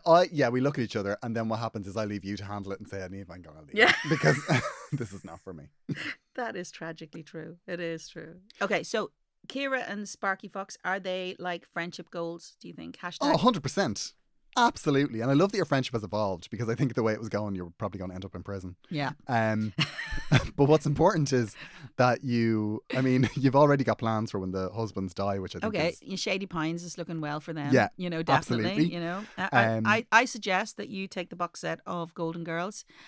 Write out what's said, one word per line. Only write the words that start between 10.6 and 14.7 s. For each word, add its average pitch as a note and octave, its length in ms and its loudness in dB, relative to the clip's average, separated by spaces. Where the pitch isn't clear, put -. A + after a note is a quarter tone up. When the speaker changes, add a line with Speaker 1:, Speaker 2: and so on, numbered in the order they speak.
Speaker 2:
are F#3 140 -2
they, F#3 380 -6
like, F3 280 -8
friendship E3+ 440 -10
goals, E3+ 500 -8
do F3 80 -16
you E3+ 60 -14
think? E3 280 -14
Speaker 1:
Oh, F#3 40 -6
Speaker 2:
Hashtag C#4+ 280 0
Speaker 1:
a D#3 40 6
hundred G3 240 4
percent. C#3 500 -2
Absolutely. C#3+ 640 2